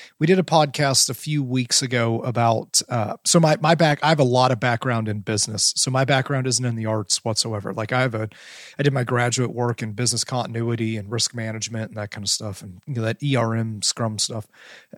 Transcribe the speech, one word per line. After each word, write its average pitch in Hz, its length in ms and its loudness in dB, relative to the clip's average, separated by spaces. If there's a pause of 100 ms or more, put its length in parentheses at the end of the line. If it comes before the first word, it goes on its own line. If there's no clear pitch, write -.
(180)
we 156 80 2
did 190 120 6
a 180 40 4
podcast 147 640 2
a 131 60 -8
few 151 280 -2
weeks 127 380 0
ago 117 400 0
about, 117 720 0
uh, 110 340 -2
so 170 160 4
my, 156 220 6
my 160 120 6
back-, 147 300 4
I 151 60 4
have 156 100 4
a 135 40 6
lot 127 280 4
of 117 80 -2
background 117 480 0
in 104 120 -2
business. 107 540 0
So - 160 0
my 131 140 2
background 131 420 0
isn't 123 200 0
in 117 100 -2
the 113 80 -4
arts 110 400 -2
whatsoever. 107 480 -2
Like, 107 200 -6
I 127 100 2
have 123 120 0
a, 110 140 -4 (500)
I 143 40 -2
did 143 100 4
my 127 120 0
graduate 120 500 0
work 120 280 -2
in 110 100 -6
business 117 300 -2
continuity 117 760 -4
and 101 120 -10
risk 113 240 -2
management 110 580 -6
and 107 40 -14
that 104 140 -8
kind 104 160 -12
of - 40 -2
stuff, 104 300 -4
and, 92 260 -16
you 135 100 -6
know, 113 60 -2
that 113 200 -4
E 139 140 0
R 113 180 0
M 110 260 -2
Scrum 110 380 -2
stuff. 113 280 -4 (520)